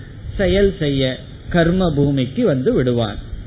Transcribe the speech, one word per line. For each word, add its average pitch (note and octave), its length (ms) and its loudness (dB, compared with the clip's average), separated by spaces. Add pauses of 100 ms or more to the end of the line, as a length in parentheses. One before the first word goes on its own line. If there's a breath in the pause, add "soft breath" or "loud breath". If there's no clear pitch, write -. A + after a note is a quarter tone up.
(340)
செயல் G3 420 2
செய்ய C3+ 380 0 (360)
கர்ம F3 420 2
பூமிக்கு C#3 520 0
வந்து D3 280 2
விடுவான். A#2+ 480 0 (280)